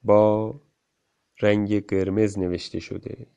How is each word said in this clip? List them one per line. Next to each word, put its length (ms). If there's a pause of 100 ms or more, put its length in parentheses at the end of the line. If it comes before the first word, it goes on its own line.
با 580 (800)
رنگ 460
قرمز 520
نوشته 420
شده 460 (100)